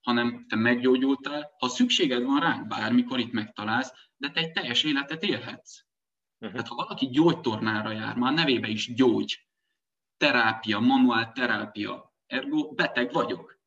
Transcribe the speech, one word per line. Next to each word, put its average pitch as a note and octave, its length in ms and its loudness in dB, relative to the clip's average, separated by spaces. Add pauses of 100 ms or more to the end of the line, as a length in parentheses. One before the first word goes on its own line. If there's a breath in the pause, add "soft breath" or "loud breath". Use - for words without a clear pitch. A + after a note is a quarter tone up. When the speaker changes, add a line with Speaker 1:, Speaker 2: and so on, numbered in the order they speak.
Speaker 1:
hanem A#2+ 400 0
te A2 80 -6
meggyógyultál, B2+ 1000 2
ha B2+ 100 -2
szükséged C3+ 560 2
van C#3 160 2
ránk, C3 280 0
bármikor A#2+ 520 0
itt A2+ 120 -4
megtalálsz, A2 640 -4 (240 soft breath)
de C#3 120 -6
te E3 100 -4
egy E3 120 -4
teljes C#3 320 -2
életet D3+ 400 -2
élhetsz. - 580 -6 (560)
Speaker 2:
Mhm. G#2 140 -12
Speaker 1:
Tehát A#2+ 160 -8
ha B2 80 -12
valaki D#3+ 340 -4
gyógytornára A2 800 2
jár, A2 240 -6
már B2 180 0
nevébe C3 340 2
is A2 260 -6
gyógy, A#2 540 2 (680)
terápia, A2+ 640 2
manuál B2 520 4
terápia, G#2 840 -4 (100)
ergo C#3 480 -4
beteg B2+ 380 -2
vagyok. G2+ 560 -4